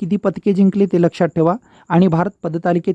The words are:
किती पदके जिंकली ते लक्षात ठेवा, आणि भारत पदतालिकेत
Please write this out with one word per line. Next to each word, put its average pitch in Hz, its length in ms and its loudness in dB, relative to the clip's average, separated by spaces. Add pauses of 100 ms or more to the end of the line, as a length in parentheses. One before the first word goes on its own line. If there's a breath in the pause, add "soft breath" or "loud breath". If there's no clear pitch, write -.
किती 190 160 -2
पदके 202 360 -2
जिंकली 196 340 2
ते 180 160 0
लक्षात 170 260 0
ठेवा, 165 280 0 (320 soft breath)
आणि 175 180 4
भारत 175 240 0 (120)
पदतालिकेत 175 520 -4